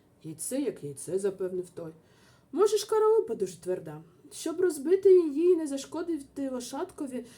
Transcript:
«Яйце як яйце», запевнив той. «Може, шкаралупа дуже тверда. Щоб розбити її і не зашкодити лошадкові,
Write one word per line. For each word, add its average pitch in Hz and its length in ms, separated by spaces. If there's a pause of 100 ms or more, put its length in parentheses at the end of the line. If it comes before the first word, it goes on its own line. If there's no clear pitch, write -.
(220)
«Яйце 240 380
як 220 240
яйце», 143 340
запевнив 185 520
той. 165 220 (600)
«Може, 415 260
шкаралупа 427 560
дуже 185 260
тверда. 165 420 (300)
Щоб 330 280
розбити 359 600
її 320 320
і 339 40
не 320 100
зашкодити 277 840
лошадкові, 254 760 (140)